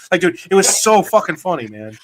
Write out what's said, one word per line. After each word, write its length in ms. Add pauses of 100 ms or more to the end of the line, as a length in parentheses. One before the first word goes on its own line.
(120)
Like, 100
dude, 180 (100)
it 60
was 120
so 340
fucking 360
funny, 300
man. 360